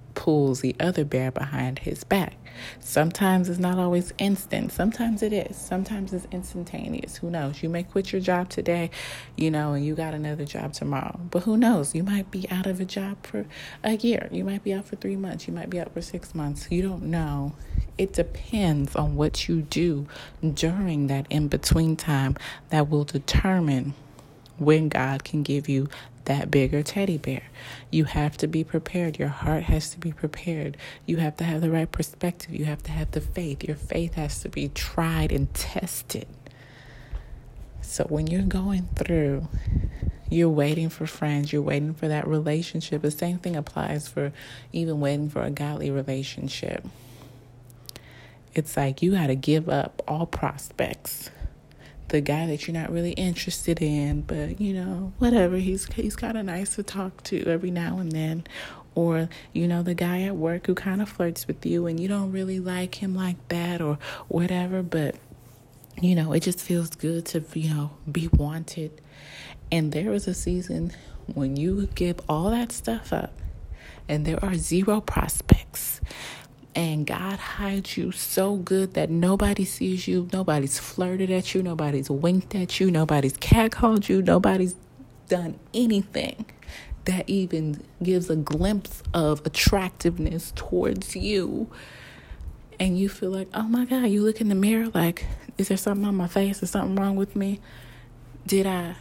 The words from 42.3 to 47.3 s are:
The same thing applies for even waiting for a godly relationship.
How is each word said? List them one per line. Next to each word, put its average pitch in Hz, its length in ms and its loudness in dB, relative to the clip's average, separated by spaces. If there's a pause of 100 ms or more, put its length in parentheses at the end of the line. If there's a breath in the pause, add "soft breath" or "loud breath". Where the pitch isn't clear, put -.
The 151 80 2
same 175 260 -2
thing 175 180 -4
applies 151 540 -4
for 143 240 -4 (400 loud breath)
even 160 260 0
waiting 143 300 0
for - 140 -4
a - 80 -2
godly 143 400 -4
relationship. 135 920 -4 (1700 loud breath)